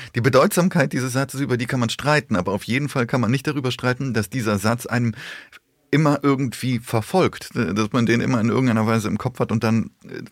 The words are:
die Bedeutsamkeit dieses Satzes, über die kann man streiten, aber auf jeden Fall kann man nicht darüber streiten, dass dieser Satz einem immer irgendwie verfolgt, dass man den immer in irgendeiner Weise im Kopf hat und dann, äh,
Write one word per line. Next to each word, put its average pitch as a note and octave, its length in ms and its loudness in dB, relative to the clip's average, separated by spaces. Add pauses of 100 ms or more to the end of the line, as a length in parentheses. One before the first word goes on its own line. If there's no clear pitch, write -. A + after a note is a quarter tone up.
(160)
die A#2+ 40 0
Bedeutsamkeit D3 720 4
dieses C3 200 -2
Satzes, C3+ 280 -2
über B2+ 160 0
die A#2+ 100 -4
kann C3 120 -2
man A2+ 120 0
streiten, C#3+ 440 0
aber F2+ 160 0
auf G2 140 -2
jeden C3+ 240 -2
Fall B2 180 -2
kann B2+ 140 0
man G#2+ 100 2
nicht C3 160 -2
darüber C3+ 240 -2
streiten, B2+ 440 -2
dass A2 160 -2
dieser G#2+ 280 0
Satz A2 280 0
einem A#2+ 280 0 (800)
immer D3 300 2
irgendwie C3 560 0
verfolgt, - 760 -2
dass G#2+ 380 -2
man A#2+ 160 2
den A#2 140 2
immer B2 200 0
in A2+ 80 2
irgendeiner A2 380 2
Weise A2 220 2
im F#2+ 100 -2
Kopf - 220 -4
hat A#2+ 100 -2
und A2 140 0
dann, A2+ 260 2 (140)
äh, - 280 -14